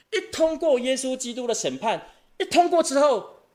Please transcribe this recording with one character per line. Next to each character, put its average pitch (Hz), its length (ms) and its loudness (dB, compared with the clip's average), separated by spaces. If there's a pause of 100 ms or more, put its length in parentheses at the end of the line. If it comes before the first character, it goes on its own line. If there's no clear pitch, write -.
(140)
一 440 180 -4
通 320 260 0
过 294 220 2
耶 262 160 0
稣 262 220 -4
基 247 160 -10
督 247 120 -8
的 226 80 0
审 151 240 -4
判， 202 300 -4 (300)
一 381 80 -4
通 349 240 4
过 330 120 4
之 277 180 0
后， 269 360 2 (180)